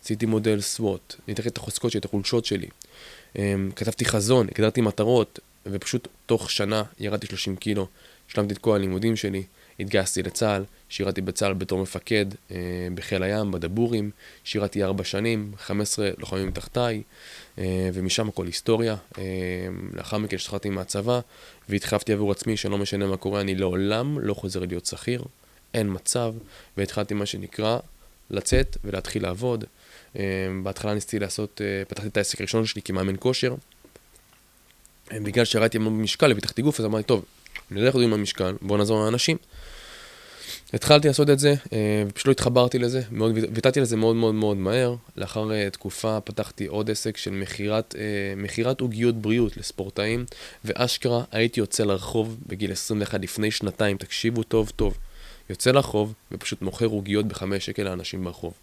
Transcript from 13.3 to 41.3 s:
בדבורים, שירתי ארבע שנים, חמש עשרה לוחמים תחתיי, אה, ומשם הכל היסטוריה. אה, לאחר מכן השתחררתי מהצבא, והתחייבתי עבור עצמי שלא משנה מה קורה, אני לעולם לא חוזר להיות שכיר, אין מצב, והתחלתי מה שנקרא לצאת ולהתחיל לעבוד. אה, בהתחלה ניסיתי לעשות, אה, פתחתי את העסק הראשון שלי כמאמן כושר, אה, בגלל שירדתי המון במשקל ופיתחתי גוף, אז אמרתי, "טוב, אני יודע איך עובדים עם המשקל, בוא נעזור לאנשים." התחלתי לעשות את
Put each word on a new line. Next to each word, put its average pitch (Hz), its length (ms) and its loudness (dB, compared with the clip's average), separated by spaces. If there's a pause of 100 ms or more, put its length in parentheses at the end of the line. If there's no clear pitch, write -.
בדבורים, 104 600 0 (320)
שירתי 101 400 -2
ארבע 95 200 0
שנים, 104 540 -2
חמש 101 240 -2
עשרה 104 360 0
לוחמים 95 340 -4
תחתיי, 117 500 -2 (580)
אה, 92 340 0
ומשם 95 360 0
הכל 92 160 -4
היסטוריה. 110 500 0 (220)
אה, 98 60 -8 (680)
לאחר 87 240 -6
מכן 104 180 -2
השתחררתי 101 340 -6
מהצבא, 101 500 0 (500)
והתחייבתי 104 440 0
עבור 101 180 2
עצמי 104 260 0
שלא 101 200 -2
משנה 101 300 0
מה 95 100 0
קורה, 101 240 -2
אני 98 140 0
לעולם 101 640 0
לא 104 140 0
חוזר 98 260 -4
להיות 90 260 -4
שכיר, 120 380 -4 (500)
אין 107 200 2
מצב, 117 400 -2 (440)
והתחלתי 101 360 -2
מה 101 120 -2
שנקרא 107 520 -2 (520)
לצאת 127 540 2
ולהתחיל 98 400 -4
לעבוד. 107 400 -2 (520)
אה, 98 80 -4 (400)
בהתחלה 98 300 -2
ניסיתי 104 260 -2
לעשות, 101 420 -4
אה, 98 240 -2
פתחתי 101 220 -8
את 104 100 -2
העסק - 240 0
הראשון 110 240 2
שלי 107 160 -4
כמאמן 95 380 0
כושר, 127 360 2 (1600)
אה, 107 80 -6
בגלל 107 260 2
שירדתי 110 320 2
המון 110 220 2
במשקל 110 320 4
ופיתחתי 107 300 0
גוף, 143 180 2
אז 113 60 0
אמרתי, 107 180 2
"טוב, 104 220 4 (460)
אני 98 80 -4
יודע 117 80 6
איך 135 80 6
עובדים 120 180 6
עם 107 60 2
המשקל, 98 420 0
בוא 104 160 2
נעזור 107 260 4
לאנשים." 120 340 2 (1400)
התחלתי 147 340 6
לעשות 147 220 6
את 139 100 8